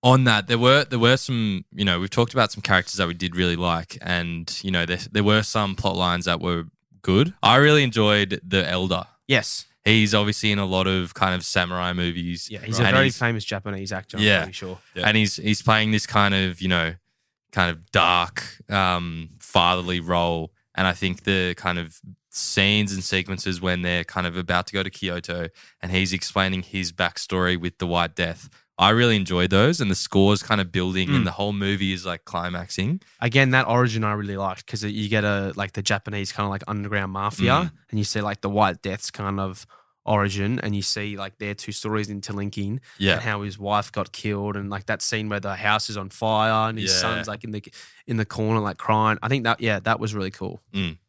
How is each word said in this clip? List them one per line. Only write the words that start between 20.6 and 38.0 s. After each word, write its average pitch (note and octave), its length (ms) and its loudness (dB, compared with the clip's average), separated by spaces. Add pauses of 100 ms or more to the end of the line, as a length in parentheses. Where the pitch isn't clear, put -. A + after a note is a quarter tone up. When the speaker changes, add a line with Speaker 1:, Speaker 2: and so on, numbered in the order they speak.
Speaker 1:
And F#2+ 120 0
I F2+ 60 2
think F2+ 300 -4
the F#2 320 0
kind F2+ 240 -4
of E2 200 -12 (300)
scenes G2+ 640 2
and F#2+ 120 -4
sequences F#2 580 -2
when F2+ 200 0
they're F2 220 -2
kind F2+ 240 -4
of E2+ 100 -6
about F2 300 -2
to - 60 -16
go G2 100 -2
to F#2 60 -6
Kyoto F2 580 -6 (340)
and F2+ 100 -8
he's F#2 220 2
explaining F#2 500 -2
his F2+ 280 -6
backstory F2+ 680 -2
with E2+ 200 -8
the F2+ 80 -4
White E2+ 280 0
Death, E2+ 340 -4 (300)
I G2+ 120 6
really A#2 240 4
enjoyed F2+ 340 0
those, A2+ 320 4
and G#2+ 80 0
the F#2 60 2
score's G2 480 4
kind G#2 180 0
of F2+ 100 -4
building F#2 380 -2
and C#3 120 2
Speaker 2:
Mm. - 40 0
Speaker 1:
the F2 60 -2
whole G2+ 220 -4
movie G2 400 0
is, F2+ 120 -6
like, F2 200 -8
climaxing. F2+ 760 -4 (180)
Speaker 2:
Again, C3 300 4
that C3 180 4
origin A#2 360 2
I G#2+ 100 0
really G2+ 240 -4
liked F#2+ 300 -6
'cause G#2 160 -6
you G#2 260 -4
get G#2+ 140 2
a, G2+ 320 0
like, G2 180 -6
the G#2 80 -8
Japanese G2+ 500 -4
kinda, G#2 160 -4
like, G2 200 -4
underground G2+ 440 -4
mafia G2 420 0
Speaker 1:
Mm. E3 180 0 (180)
Speaker 2:
and A2+ 100 -4
you G#2 60 0